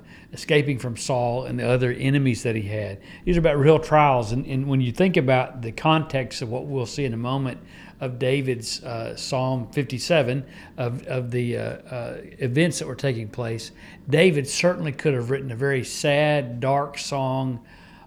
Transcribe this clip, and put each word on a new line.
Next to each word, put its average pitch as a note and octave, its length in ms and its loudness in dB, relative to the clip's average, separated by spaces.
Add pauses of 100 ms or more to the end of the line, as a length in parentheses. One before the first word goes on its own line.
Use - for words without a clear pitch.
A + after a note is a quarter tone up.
(340)
escaping C#3+ 440 2
from A#2 200 -6
Saul B2 480 -2
and B2 120 -4
the A#2+ 80 -2
other B2 280 2
enemies C3+ 500 2
that A2+ 140 0
he A2 40 -2
had. G2+ 380 -6 (240)
These F3+ 140 4
are - 20 4
about D#3 180 4
real D3 220 8
trials, C#3 540 4
and, C3 120 -2
and C3+ 220 -2
when C3+ 140 4
you B2 100 0
think F3+ 240 2
about B2+ 460 2
the A2+ 100 -6
context D3 680 0
of A#2+ 80 -6
what B2+ 160 -6
we'll C3+ 200 -4
see C#3 200 -4
in A#2+ 80 -2
a A2+ 40 -4
moment B2 400 -2 (440)
of B2+ 180 -6
David's, B2+ 640 -2
uh, A#2 320 -8
Psalm C3 560 -2
fifty-seven, C3+ 720 0 (320)
of, B2 300 -4
of B2 240 -4
the, A#2+ 260 -2
uh, A2 40 -4
uh, A#2+ 560 -8 (220)
events C3+ 400 0
that D3+ 80 -8
were C3 80 -8
taking A#2 340 -2
place, A2+ 420 -6 (380)
David D3+ 360 4
certainly F3 460 0
could D3 220 0
have A#2+ 160 -2
written C3+ 220 -4
a A2+ 40 -8
very C3 300 0
sad, C#3+ 720 2
dark C#3 380 0
song. C3 640 -2 (460)